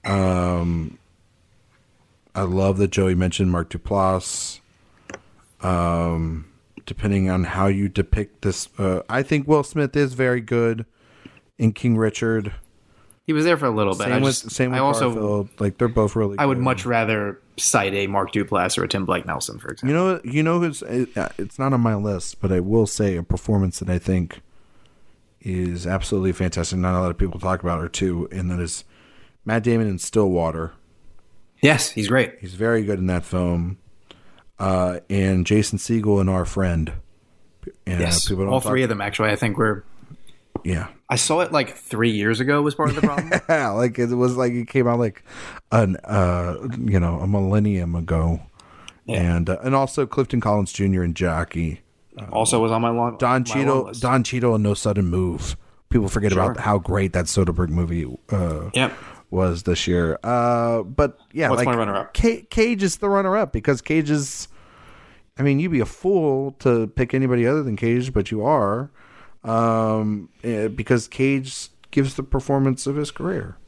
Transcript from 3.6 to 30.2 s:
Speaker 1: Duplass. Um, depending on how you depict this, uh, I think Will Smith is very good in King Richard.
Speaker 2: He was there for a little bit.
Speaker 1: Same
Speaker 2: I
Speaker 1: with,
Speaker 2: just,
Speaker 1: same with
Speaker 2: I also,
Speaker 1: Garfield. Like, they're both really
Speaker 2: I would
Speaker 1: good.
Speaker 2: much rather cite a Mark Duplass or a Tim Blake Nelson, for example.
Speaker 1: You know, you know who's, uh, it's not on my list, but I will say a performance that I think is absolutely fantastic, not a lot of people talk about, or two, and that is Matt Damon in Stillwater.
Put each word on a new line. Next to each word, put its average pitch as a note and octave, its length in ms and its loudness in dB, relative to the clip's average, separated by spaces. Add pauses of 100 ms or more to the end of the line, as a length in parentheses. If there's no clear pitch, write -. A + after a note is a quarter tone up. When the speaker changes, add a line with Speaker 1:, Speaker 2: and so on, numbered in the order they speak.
Speaker 1:
Duplass. - 880 -2 (1000)
Um, E2+ 840 0 (400)
depending G2 440 0
on F#2 160 2
how F#2+ 220 0
you G2 220 2
depict - 520 -2
this, - 260 -4 (100)
uh, F#2 320 0
I B2+ 140 0
think C#3+ 240 0
Will D3 160 4
Smith C#3+ 320 -4
is C#3 180 2
very B2 280 0
good A2+ 440 -2 (720)
in A2+ 160 4
King A#2 240 2
Richard. A2 560 0 (720)
Speaker 2:
He D#3+ 60 -4
was D#3 140 2
there F3 120 4
for C#3+ 100 0
a A#2+ 40 2
little G#2 220 2
bit. G2+ 100 -2
Speaker 1:
Same B2 100 0
Speaker 2:
I - 40 2
Speaker 1:
with, C3+ 240 2
Speaker 2:
just, A2+ 100 -14
Speaker 1:
same B2+ 200 0
with B2+ 80 0
Speaker 2:
I C3+ 40 2
also, C3 280 2
Speaker 1:
Garfield. G#2 380 -2 (100)
Like, G2+ 180 0
they're A#2+ 100 2
both A2 280 2
really G2+ 220 0
Speaker 2:
I D3 80 2
would C3 120 2
Speaker 1:
good. B2+ 60 0
Speaker 2:
much B2 220 0
rather A2 540 0 (160)
cite G2 380 2
a G2+ 140 0
Mark G2 260 -2
Duplass G2 440 0
or F2+ 60 -2
a - 60 -2
Tim G2 160 -2
Blake F2+ 200 0
Nelson, - 340 -8
for - 120 -14
example. - 180 -4
Speaker 1:
You D3+ 60 2
know, F3+ 300 0
you C#3+ 180 0
know E3+ 160 2
who's, E3 240 -4
uh, B2 220 -2 (320)
it's - 200 -10
not C3+ 140 0
on B2+ 80 2
my A2+ 160 2
list, G2+ 460 -4
but F#2+ 100 0
I F#2 80 4
will G#2 280 2
say G2 280 0
a E2+ 80 -4
performance F#2+ 560 0
that F2+ 100 -6
I F2+ 100 2
think F#2 420 -2 (960)
is F2+ 480 -4
absolutely F#2+ 460 0
fantastic, F2+ 460 -2
not F2+ 180 0
a - 40 2
lot F2+ 100 0
of E2+ 60 -6
people E2+ 220 -2
talk F#2 240 -2
about, E2+ 180 -2
or F2 60 -4
two, F2 440 -2
and F2+ 200 -4
that F2+ 80 -2
is E2 240 -6 (640)
Matt A2 180 0
Damon A2+ 240 2
in F#2 120 -2
Stillwater. E2 760 0 (880)